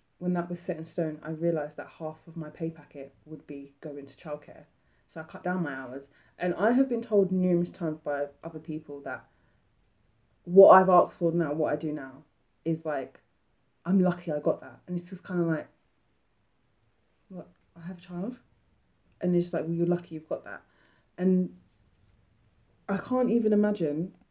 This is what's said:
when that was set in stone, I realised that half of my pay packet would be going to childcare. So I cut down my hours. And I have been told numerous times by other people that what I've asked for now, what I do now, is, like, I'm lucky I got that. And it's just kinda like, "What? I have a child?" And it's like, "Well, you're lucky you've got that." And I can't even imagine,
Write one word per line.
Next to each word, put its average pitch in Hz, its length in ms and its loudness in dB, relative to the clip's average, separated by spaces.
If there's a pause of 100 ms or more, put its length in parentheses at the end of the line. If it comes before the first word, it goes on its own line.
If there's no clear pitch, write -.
(180)
when 180 160 -2
that 175 160 -4
was 175 100 -6
set 165 160 -6
in 160 80 -10
stone, 156 380 -4
I 156 80 -8
realised 160 480 -2
that 135 100 -12 (100)
half 160 280 -10
of 165 100 -18
my 156 140 -8
pay 165 180 -6
packet 147 460 -14 (100)
would 151 220 -16
be 139 340 -14
going 143 260 -12
to - 100 -20
childcare. - 480 -14 (440)
So - 120 -12
I 160 40 -12
cut - 180 -16
down 180 200 -2
my 147 120 -4
hours. 131 280 -10 (360)
And 180 180 -2
I 214 160 4
have 262 180 2
been 233 120 -2
told 196 300 2
numerous 180 380 2
times 156 340 -6
by 143 220 -2 (180)
other 160 140 -10
people 151 440 -10
that 131 220 -10 (1200)
what 175 260 10
I've 185 200 10
asked - 280 6
for 170 140 0
now, 165 220 0
what 156 180 0
I 147 40 0
do 151 160 -6
now, 139 320 -12 (400)
is, 165 200 -2
like, 147 360 -8 (640)
I'm 185 160 2
lucky 175 320 0
I 147 80 -2
got 156 200 -2
that. 127 260 -18
And 180 120 -6
it's 175 100 -10
just 185 160 -16
kinda 175 200 -2
like, 160 240 -2 (1600)
"What? 180 200 -14 (280)
I 175 40 -18
have 175 180 -12
a - 20 -20
child?" 180 360 -8 (840)
And 175 160 2
it's 175 160 0
like, 156 120 -4
"Well, 165 80 -4
you're 170 140 0
lucky 175 300 -2
you've 156 120 -14
got - 160 -6
that." - 180 -14 (540)
And 185 400 2 (1300)
I 196 100 -2
can't 254 320 0
even 214 220 2
imagine, 190 600 0 (160)